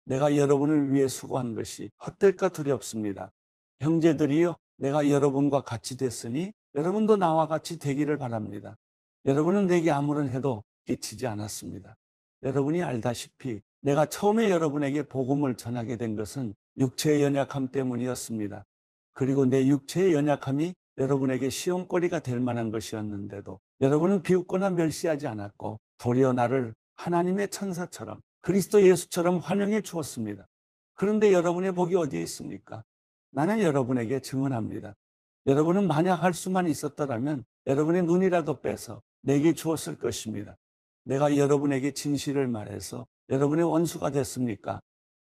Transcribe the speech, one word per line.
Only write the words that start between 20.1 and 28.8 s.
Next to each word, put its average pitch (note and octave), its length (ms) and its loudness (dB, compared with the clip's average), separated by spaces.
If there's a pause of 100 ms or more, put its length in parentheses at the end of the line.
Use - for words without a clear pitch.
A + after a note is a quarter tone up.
연약함이 D3 640 0 (240)
여러분에게 C3+ 500 0
시험거리가 F3+ 720 -2
될 B2 200 -4
만한 A#2 300 -2
것이었는데도 G2+ 880 -8 (220)
여러분은 D#3 400 4
비웃거나 F#3 500 0
멸시하지 D#3 560 0
않았고, G#2+ 520 -8 (180)
도리어 B2 360 4
나를 A#2+ 420 0 (200)
하나님의 F3+ 540 0
천사처럼 E3 720 -8 (200)
그리스도 G3 440 4